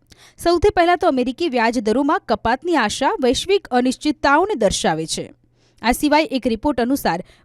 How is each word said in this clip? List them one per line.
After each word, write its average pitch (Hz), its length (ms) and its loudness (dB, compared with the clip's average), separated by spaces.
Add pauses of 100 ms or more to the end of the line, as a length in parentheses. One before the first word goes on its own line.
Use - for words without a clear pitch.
(440)
સૌથી 349 260 4
પહેલા 349 260 2
તો 359 120 0
અમેરિકી 262 420 -2
વ્યાજ 240 300 0
દરોમાં 277 480 0
કપાતની 247 480 -2
આશા 254 360 0 (120)
વૈશ્વિક 320 440 0
અનિશ્ચિતતાઓને 294 880 0
દર્શાવે 180 500 0
છે. - 280 -10 (480)
આ 226 100 0
સિવાય 294 400 2
એક 254 160 -2
રિપોર્ટ 240 340 -2
અનુસાર 226 420 -2 (220)